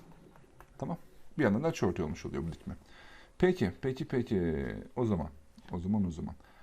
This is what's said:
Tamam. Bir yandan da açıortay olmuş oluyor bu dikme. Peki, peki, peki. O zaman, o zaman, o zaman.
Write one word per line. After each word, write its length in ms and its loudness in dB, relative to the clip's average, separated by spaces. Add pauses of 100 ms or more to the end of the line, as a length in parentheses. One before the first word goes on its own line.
(760)
Tamam. 200 -6 (400)
Bir 60 4
yandan 200 4
da 40 2
açıortay 380 0
olmuş 200 -6
oluyor 220 -4
bu 60 -4
dikme. 220 -10 (640)
Peki, 340 4 (100)
peki, 260 -2
peki. 580 2 (300)
O 100 2
zaman, 240 0 (420)
o 80 -4
zaman, 260 2
o 60 0
zaman. 240 -8 (280)